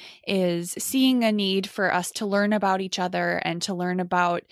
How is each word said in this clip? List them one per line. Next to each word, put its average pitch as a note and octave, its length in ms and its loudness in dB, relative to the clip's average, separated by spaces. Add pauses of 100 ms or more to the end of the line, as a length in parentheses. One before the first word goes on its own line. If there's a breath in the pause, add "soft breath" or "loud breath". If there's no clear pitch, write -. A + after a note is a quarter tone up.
(260 loud breath)
is F3 520 0
seeing C4 460 2
a A3 80 4
need G3 360 0
for G3 240 0
us F3+ 200 0
to - 140 -6
learn G3+ 260 2
about F#3+ 280 2
each F#3+ 180 -6
other F3+ 460 -2
and E3+ 180 -4
to G3+ 120 -4
learn F3+ 240 -2
about F3 540 0